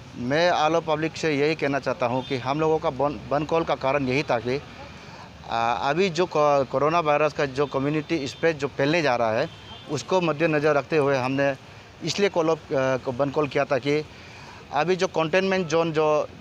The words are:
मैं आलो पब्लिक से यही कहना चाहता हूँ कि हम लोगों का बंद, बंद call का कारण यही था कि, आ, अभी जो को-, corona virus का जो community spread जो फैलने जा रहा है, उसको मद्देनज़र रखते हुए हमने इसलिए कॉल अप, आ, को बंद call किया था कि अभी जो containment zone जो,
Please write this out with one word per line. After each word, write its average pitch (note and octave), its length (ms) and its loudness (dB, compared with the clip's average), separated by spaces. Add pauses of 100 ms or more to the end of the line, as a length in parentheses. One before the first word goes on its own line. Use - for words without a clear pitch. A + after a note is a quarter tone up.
(160)
मैं D3 340 2
आलो D#3 300 2
पब्लिक D#3 360 -2
से D#3+ 180 0
यही D3 200 2
कहना C#3+ 240 0
चाहता C3 280 -2
हूँ B2 200 -2
कि C#3 100 -4
हम C3 240 -2
लोगों D#3 180 2
का D#3 120 -2
बंद, C3+ 300 -2 (100)
बंद D3 160 0
call E3 180 0
का D#3+ 100 0
कारण C3+ 340 0
यही C3 140 2
था C3+ 160 0
कि, B2 220 -2 (880)
आ, A#2 220 0
अभी D3 380 0
जो E3+ 160 0
को-, D3 420 4
corona D3+ 320 2
virus D3+ 320 2
का D3 140 0
जो C#3 200 0
community D3 600 -2
spread D#3+ 320 0
जो C3+ 100 -4
फैलने D3+ 340 0
जा C3 140 2
रहा A2+ 160 2
है, C3+ 160 0 (420)
उसको E3 300 0
मद्देनज़र D#3 540 2
रखते C#3+ 220 0
हुए C#3 200 4
हमने C3+ 380 0 (500)
इसलिए F#3+ 240 0
कॉल E3+ 200 2
अप, D#3+ 100 2
आ, C3 380 0
को B2+ 160 -4
बंद B2+ 200 -2
call D3+ 160 0
किया C#3 160 0
था C3+ 140 0
कि D3 260 0 (680)
अभी E3 240 2
जो F#3 100 0
containment F#3 600 2
zone E3 260 2
जो, D3+ 360 2 (120)